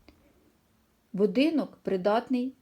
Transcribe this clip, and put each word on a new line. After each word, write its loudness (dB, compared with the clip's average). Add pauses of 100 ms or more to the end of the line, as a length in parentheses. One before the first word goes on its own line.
(1120)
Будинок 0
придатний -2